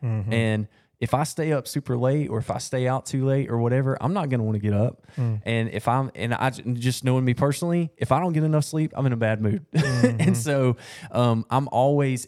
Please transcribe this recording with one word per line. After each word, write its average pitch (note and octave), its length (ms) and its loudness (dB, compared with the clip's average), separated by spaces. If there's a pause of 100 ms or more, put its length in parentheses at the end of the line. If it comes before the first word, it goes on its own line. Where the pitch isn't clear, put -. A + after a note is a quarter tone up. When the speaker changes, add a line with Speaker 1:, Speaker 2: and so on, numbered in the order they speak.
Speaker 1:
Mm-hmm. A2 300 -2
Speaker 2:
and A2 340 0 (320)
if A#2 140 -2
I C3+ 120 2
stay D#3 280 -2
up C3 140 -2
super C3+ 280 -4
late C3+ 340 0
or A2+ 100 -2
if C3 100 -6
I - 80 -2
stay B2+ 300 -4
out C3 180 -2
too C3 200 -2
late C3+ 260 2
or A#2 80 0
whatever, C3 420 2
I'm D3+ 120 0
not E3+ 160 -2
gonna A#2+ 140 0
wanna G#2+ 160 0
get G#2 140 0
up. A2 320 0 (100)
Speaker 1:
Mm. A#2 300 -2
Speaker 2:
And A2+ 240 0
if - 180 -4
I'm, C3 280 0
and A2+ 180 -2
I C3 160 0
j-, - 140 -10 (100)
just A#2+ 300 -2
knowing C3 200 2
me B2 120 2
personally, E3+ 600 0
if - 140 0
I C3+ 80 4
don't F3 140 0
get D#3 100 2
enough D3+ 220 2
sleep, D#3 300 -2
I'm C#3 100 0
in B2+ 80 2
a A#2 40 -2
bad A2 240 0
mood. G#2 300 0
<laughs> - 40 -2 (220)
Speaker 1:
Mm-hmm. A#2+ 240 2
Speaker 2:
And E3+ 160 4
so, B2+ 400 2 (340)
um, A#2 380 2
I'm C3+ 220 0
always, C3+ 560 2